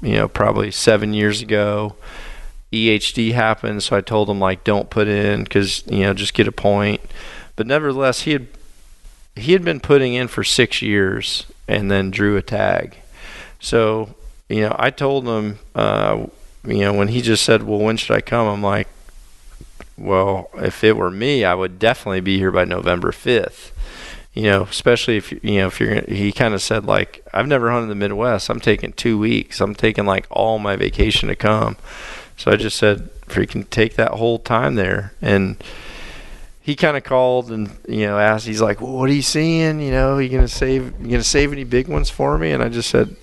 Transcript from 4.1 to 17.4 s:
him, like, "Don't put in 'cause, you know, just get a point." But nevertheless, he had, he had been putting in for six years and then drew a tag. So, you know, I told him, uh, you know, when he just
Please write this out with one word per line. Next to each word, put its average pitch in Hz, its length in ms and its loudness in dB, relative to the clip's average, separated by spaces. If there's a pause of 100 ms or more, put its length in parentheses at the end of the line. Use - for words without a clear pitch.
him, 101 100 0
like, 92 240 0
"Don't 101 260 0
put 107 180 2
in 104 380 0
'cause, 98 400 0
you 101 140 -2
know, 98 140 2
just 98 200 -4
get 104 140 4
a - 40 -4
point." 101 480 0 (560)
But 110 100 -4
nevertheless, 135 560 0
he 156 100 -2
had, 131 140 -2 (920)
he 123 160 2
had 185 120 4
been 160 160 -2
putting 135 340 4
in 123 140 -2
for - 160 -4
six - 380 2
years 104 640 0 (220)
and 104 220 0
then 95 200 0
drew 101 260 0
a 95 60 0
tag. - 540 -2 (640)
So, 110 540 0 (340)
you 107 140 0
know, 107 160 0
I 123 120 2
told 135 360 -2
him, 107 320 -4 (160)
uh, 53 520 0 (400)
you 113 140 -2
know, 101 120 2
when 101 160 2
he 123 140 0
just 113 220 2